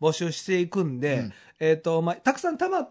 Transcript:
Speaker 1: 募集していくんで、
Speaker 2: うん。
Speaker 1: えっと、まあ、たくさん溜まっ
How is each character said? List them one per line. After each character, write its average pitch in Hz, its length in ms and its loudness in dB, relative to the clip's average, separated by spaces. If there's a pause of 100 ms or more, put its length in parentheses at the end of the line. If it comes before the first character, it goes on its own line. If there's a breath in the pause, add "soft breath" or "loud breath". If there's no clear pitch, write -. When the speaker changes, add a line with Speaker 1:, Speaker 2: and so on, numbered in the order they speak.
Speaker 1:
募 156 100 4
集 165 200 -2
し - 120 -10
て 185 160 0
い 175 80 0
く 190 160 -2
ん 131 160 -4
で、 135 200 0
Speaker 2:
う - 20 0
ん。 107 120 -8 (280 loud breath)
Speaker 1:
え 156 120 4
っ 160 80 0
と、 165 200 2
ま 170 120 0
あ、 - 20 -6
た - 180 0
く 269 60 -8
さ 349 120 -2
ん 285 60 -4
溜 370 120 0
ま 381 100 0
っ 262 120 -6